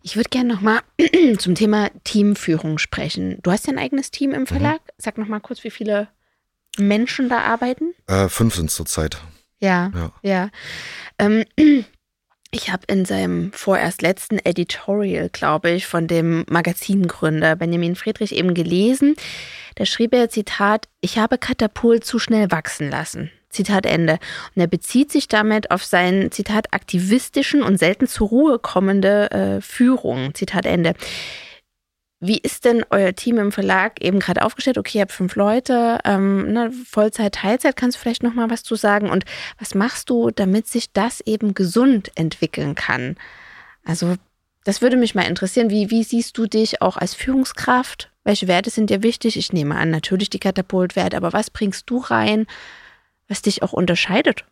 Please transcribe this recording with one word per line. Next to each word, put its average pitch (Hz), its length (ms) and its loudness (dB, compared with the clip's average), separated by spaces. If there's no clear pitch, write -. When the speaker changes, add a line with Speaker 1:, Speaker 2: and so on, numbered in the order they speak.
Speaker 1:
Ich - 160 -12
würd 233 140 0
gern 247 160 0
noch 208 140 -2
mal 220 200 2
<clears throat> 320 400 6
zum 180 180 0
Thema 214 340 2
Teamführung 170 720 0
sprechen. 185 640 -6
Du 175 100 2
hast 214 160 0
ja 277 60 -2
ein 262 60 -4
eigenes 269 320 -4
Team 277 200 -2
im 262 100 -2
Speaker 2:
Mhm. 262 60 -2
Speaker 1:
Verlag. 294 340 0
Sag - 200 -8
noch 214 100 -6
mal 214 120 -6
kurz, - 240 -14
wie 220 80 -10
viele 208 380 -4
Menschen 214 520 0
da 233 120 0
arbeiten? 254 520 -2
Speaker 2:
Äh, 95 220 4
fünf 113 260 2
sind's 82 200 -2
zurzeit. 80 420 -4
Speaker 1:
Ja, 185 340 0
Speaker 2:
Ja. 160 180 -4
Speaker 1:
ja. 196 280 -2
Ähm, 214 260 2
<clears throat> 294 300 6
ich - 200 -8
hab - 200 -6
in 190 140 2
seinem 180 480 -2
vorerst - 480 0
letzten 190 380 0
Editorial, 180 920 -2
glaub - 360 -2
ich, 175 220 0
von 165 200 -2
dem 165 420 0
Magazingründer 170 1040 0
Benjamin 170 400 -2
Friedrich - 400 -6
eben 180 180 2
gelesen. 208 640 2
Da 202 100 -4
schrieb 226 280 0
er, 240 160 4
Zitat, 214 600 0
"Ich - 160 -4
habe 240 200 2
Katapult 233 680 0
zu - 160 -2
schnell 214 320 2
wachsen 156 380 -4
lassen." 156 420 -6
Zitat 190 360 0
Ende. 160 280 2
Und 185 60 2
er 175 60 4
bezieht 247 440 0
sich 285 160 0
damit 214 440 2
auf 185 140 0
seinen, 185 460 2
Zitat, 214 420 -2
"aktivistischen 254 880 0
und 190 140 4
selten 185 300 2
zur 214 220 -2
Ruhe 254 300 4
kommende, 196 720 2
äh, 196 300 0
Führung". 147 720 0
Zitat 185 320 -4
Ende. 165 300 2
Wie 196 180 0
ist - 260 -8
denn 233 260 4
euer 196 260 2
Team 240 220 0
im 202 140 2
Verlag 196 500 0
eben 190 180 2
gerade - 240 0
aufgestellt? - 340 -2
Okay, 208 220 -4
ihr - 20 4
habt 185 100 0
fünf 185 240 -4
Leute, 233 720 2
ähm, 196 480 2
ne, 233 180 0
Vollzeit, 214 640 0
Teilzeit, 254 400 0
kannst 247 220 -2
du - 40 -16
vielleicht 240 220 -2
noch 240 100 0
mal 233 160 0
was 233 140 -4
zu 226 120 -4
sagen? 208 340 2
Und - 160 0
was - 160 -10
machst 208 340 -2
du, 233 220 2
damit 202 360 0
sich - 260 -4
das 220 260 -2
eben 214 340 -2
gesund 220 640 2
entwickeln 151 600 -4
kann? 127 420 -4
Also, 175 320 -2
das 202 180 -2
würde 247 140 4
mich 233 200 2
mal 185 120 2
interessieren. 202 420 0
Wie, 208 220 0
wie 226 140 2
siehst - 320 -2
du 226 100 0
dich 220 340 0
auch 185 140 2
als - 180 -4
Führungskraft? - 960 -2
Welche 202 240 0
Werte 185 220 2
sind 214 200 0
dir 202 140 0
wichtig? 233 320 0
Ich - 160 -4
nehme 151 240 0
an, 160 140 0
natürlich 185 400 0
die - 100 -8
Katapultwerte, 185 800 -2
aber 170 160 -2
was 208 160 -2
bringst - 400 -6
du 247 80 -2
rein, 220 500 0
was - 140 -6
dich - 220 0
auch 190 100 -4
unterscheidet 185 800 0